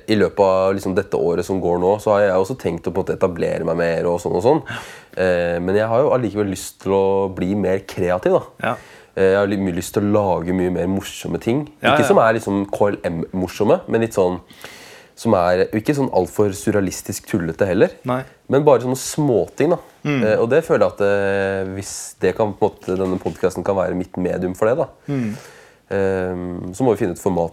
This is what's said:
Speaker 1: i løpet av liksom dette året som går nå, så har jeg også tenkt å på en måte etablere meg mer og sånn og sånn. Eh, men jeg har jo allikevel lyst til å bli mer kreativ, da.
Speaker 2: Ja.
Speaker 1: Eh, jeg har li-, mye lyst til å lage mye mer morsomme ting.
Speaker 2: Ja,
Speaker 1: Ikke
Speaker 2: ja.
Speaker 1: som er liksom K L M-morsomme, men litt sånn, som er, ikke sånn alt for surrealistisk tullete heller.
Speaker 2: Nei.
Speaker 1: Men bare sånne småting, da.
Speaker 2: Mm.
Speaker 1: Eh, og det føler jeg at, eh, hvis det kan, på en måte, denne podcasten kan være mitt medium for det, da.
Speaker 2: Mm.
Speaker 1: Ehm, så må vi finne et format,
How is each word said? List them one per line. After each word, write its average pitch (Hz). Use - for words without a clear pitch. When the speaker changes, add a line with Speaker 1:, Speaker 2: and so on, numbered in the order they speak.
Speaker 1:
i 107
løpet 98
av 95
liksom 95
dette 95
året 85
som 92
går 87
nå, 92
så 107
har 101
jeg 92
også 95
tenkt 85
å 92
på 95
en 90
måte 85
etablere 85
meg 82
mer 85
og 87
sånn 87
og 92
sånn. 143
Eh, 87
men 92
jeg 107
har 117
jo 127
allikevel 104
lyst -
til 95
å 98
bli 90
mer 95
kreativ, 92
da. -
Speaker 2:
Ja. 120
Speaker 1:
Eh, 95
jeg 101
har 101
li-, 104
mye 92
lyst 85
til 101
å 101
lage 92
mye 90
mer 87
morsomme 87
ting. 139
Speaker 2:
Ja, 117
Speaker 1:
Ikke 151
Speaker 2:
ja. 165
Speaker 1:
som 185
er 113
liksom 101
K 104
L -
M-morsomme, 92
men 113
litt -
sånn, 90
som -
er, 90
ikke 110
sånn 139
alt 90
for 104
surrealistisk 101
tullete 87
heller. 120
Speaker 2:
Nei. 127
Speaker 1:
Men 143
bare 135
sånne 127
småting, 135
da. -
Speaker 2:
Mm. 143
Speaker 1:
Eh, 107
og 113
det 156
føler 113
jeg 90
at, -
eh, 98
hvis 98
det 92
kan, 104
på -
en 98
måte, -
denne 92
podcasten 87
kan 98
være 90
mitt 90
medium 90
for 110
det, 147
da. 135
Speaker 2:
Mm. 127
Speaker 1:
Ehm, 92
så 131
må 113
vi 117
finne 90
et 85
format, 85